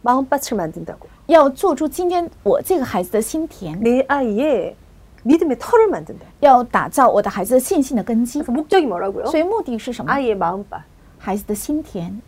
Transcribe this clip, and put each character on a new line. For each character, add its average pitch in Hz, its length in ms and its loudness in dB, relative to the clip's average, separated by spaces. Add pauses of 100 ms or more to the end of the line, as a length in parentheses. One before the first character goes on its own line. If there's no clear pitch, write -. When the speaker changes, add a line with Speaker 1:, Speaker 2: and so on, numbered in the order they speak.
Speaker 1:
마음밭을 262 540 0
만든다고. 165 500 -8 (200)
Speaker 2:
要 302 220 6
做 320 240 0
出 311 140 -2
今 359 220 -4
天 349 200 -2 (140)
我 - 180 2
这 359 200 0
个 254 40 -2
孩 208 160 -4
子 180 120 -8
的 214 100 0
心 320 240 -4
田。 175 340 -12
Speaker 1:
내 247 280 2
아이의 254 680 0 (480)
믿음의 302 360 2
터를 453 300 4
만든다. 180 360 -6 (160)
Speaker 2:
要 254 240 6
打 180 240 -2
造 254 180 4
我 208 140 4
的 208 80 -2
孩 190 160 -4
子 208 100 -2
的 262 60 6
信 302 220 0
心 269 120 -4
的 208 80 0
根 233 220 0
基。 247 160 -6
Speaker 1:
그래서 277 120 -4
목적이 311 340 2
뭐라고요? 196 400 -4
Speaker 2:
所 302 120 0
以 311 40 2
目 403 180 -2
的 247 180 -6
是 247 140 -8
什 233 120 -10
么？ - 60 -4
Speaker 1:
아이의 254 240 0
마음밭. 185 460 -4 (380)
Speaker 2:
孩 196 180 -6
子 202 100 -8
的 214 80 -4
心 302 280 -6
田。 190 460 -10